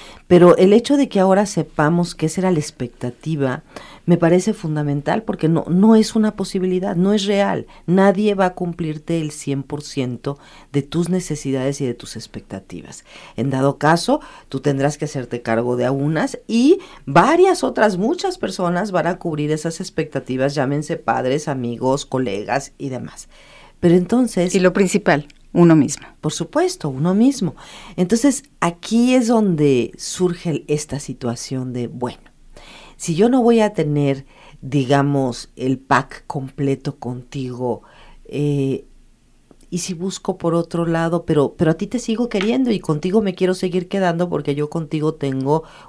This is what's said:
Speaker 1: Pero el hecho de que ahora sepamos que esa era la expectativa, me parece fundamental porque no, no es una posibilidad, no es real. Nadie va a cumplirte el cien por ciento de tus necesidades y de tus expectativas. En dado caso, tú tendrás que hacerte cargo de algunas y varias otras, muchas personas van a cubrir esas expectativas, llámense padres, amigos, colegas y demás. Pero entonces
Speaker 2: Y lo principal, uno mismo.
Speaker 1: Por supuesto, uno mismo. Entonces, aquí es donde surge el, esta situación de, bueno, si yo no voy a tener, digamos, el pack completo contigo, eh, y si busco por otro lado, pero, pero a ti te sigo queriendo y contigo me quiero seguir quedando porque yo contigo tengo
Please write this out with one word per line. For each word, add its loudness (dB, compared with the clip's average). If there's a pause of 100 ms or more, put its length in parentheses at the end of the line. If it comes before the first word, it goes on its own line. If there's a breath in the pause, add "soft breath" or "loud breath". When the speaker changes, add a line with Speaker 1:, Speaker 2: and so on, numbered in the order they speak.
(280 loud breath)
Speaker 1:
Pero 8
el 6
hecho 4
de 2
que 0
ahora 4
sepamos 0
que -2
esa -4
era 2
la 2
expectativa, -6 (440 loud breath)
me 6
parece 4
fundamental -2
porque -2
no, 0
no 6
es 2
una 0
posibilidad, -4
no 2
es 0
real. 0 (220 soft breath)
Nadie 4
va 2
a -4
cumplirte -6
el -4
cien -6
por -10
ciento -6 (340 soft breath)
de 0
tus -4
necesidades -4
y 0
de -4
tus -16
expectativas. -16 (320 loud breath)
En -2
dado 2
caso, 2 (280 loud breath)
tú -8
tendrás 0
que -4
hacerte -8
cargo 0
de 0
algunas -2
y 4 (260 loud breath)
varias 4
otras, 0
muchas -2
personas -2
van 0
a -2
cubrir -4
esas -4
expectativas, -4
llámense -2
padres, -2
amigos, -2
colegas -4
y -10
demás. -12 (500 soft breath)
Pero 4
entonces 2
Speaker 2:
Y 2
lo 4
principal, 2 (260)
uno 8
mismo. 2 (160)
Speaker 1:
Por -4
supuesto, -2
uno 0
mismo. 2 (400 loud breath)
Entonces, 2 (160)
aquí 0
es 4
donde 2
surge -4
el, -4
esta -4
situación -8
de, -6
bueno, -8 (800 loud breath)
si -6
yo 4
no 2
voy 4
a 2
tener, 0 (360 soft breath)
digamos, 0
el -2
pack -2
completo -6
contigo, -8 (420 soft breath)
eh, -2 (840)
y -6
si -8
busco -6
por -2
otro -4
lado, -2
pero, 0
pero 2
a -2
ti -6
te -6
sigo -4
queriendo 0
y 0
contigo 0
me -2
quiero 0
seguir -4
quedando -2
porque -4
yo -4
contigo -4
tengo -2 (260 loud breath)